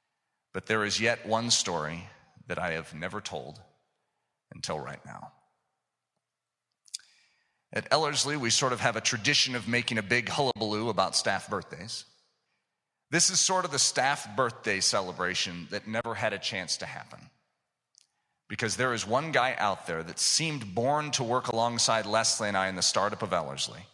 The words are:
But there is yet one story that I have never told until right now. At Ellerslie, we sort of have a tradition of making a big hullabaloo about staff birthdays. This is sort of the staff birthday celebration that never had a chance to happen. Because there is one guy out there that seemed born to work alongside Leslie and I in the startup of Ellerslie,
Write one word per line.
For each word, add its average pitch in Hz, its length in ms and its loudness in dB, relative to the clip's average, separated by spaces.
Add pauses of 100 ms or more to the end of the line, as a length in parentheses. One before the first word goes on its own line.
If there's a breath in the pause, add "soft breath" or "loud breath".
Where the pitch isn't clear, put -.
(540)
But 95 140 -6
there 107 180 4
is 101 140 0
yet 113 260 2
one 113 240 0
story 85 580 0 (400)
that 85 120 -4
I 85 140 -2
have 80 200 -6
never 87 260 -6
told 78 400 -10 (920)
until 80 260 -6
right 69 280 -10
now. - 240 -16 (2500 soft breath)
At 110 160 -4
Ellerslie, 147 480 2
we 117 140 2
sort 127 220 2
of 107 80 -4
have 117 160 2
a 110 40 -4
tradition 127 540 2
of 104 120 -4
making 120 300 2
a 107 60 0
big 110 260 2
hullabaloo 113 600 0
about 92 260 2
staff - 340 0
birthdays. 92 560 -8 (1040)
This 170 200 4
is 180 80 2
sort 185 260 2
of 151 60 -4
the 139 80 0
staff 131 560 2
birthday 113 440 2
celebration 90 920 0
that 101 160 -6
never 113 260 -4
had 107 180 0
a 101 60 -4
chance - 400 -4
to 95 80 -8
happen. - 460 -14 (1160)
Because 110 280 -4
there 127 180 2
is 101 140 -4
one 139 240 0
guy 127 260 2
out 98 300 0
there 82 160 -2
that 85 160 -8
seemed 139 560 0
born 147 380 2
to 139 100 0
work 120 240 0
alongside 117 580 2
Leslie 107 440 2
and 98 60 2
I 95 120 4
in 95 80 -2
the 90 80 -2
startup 104 400 2
of 92 100 -2
Ellerslie, 73 600 -2